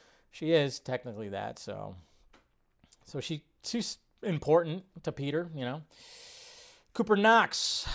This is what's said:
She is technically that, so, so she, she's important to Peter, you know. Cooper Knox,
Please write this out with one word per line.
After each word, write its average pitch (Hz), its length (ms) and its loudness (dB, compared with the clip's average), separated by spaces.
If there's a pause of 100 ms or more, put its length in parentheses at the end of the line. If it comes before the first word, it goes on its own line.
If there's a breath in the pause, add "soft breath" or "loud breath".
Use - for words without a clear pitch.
(320 soft breath)
She 160 200 -2
is 143 280 2
technically 110 480 -8
that, 101 320 -8
so, 101 340 -10 (1080)
so - 160 -8
she, 151 240 -6 (180)
she's - 360 -4 (260)
important 165 580 2 (220)
to 156 80 -4
Peter, 143 420 -4
you 139 100 -6
know. 139 180 -6 (1120 loud breath)
Cooper 220 220 4
Knox, - 800 4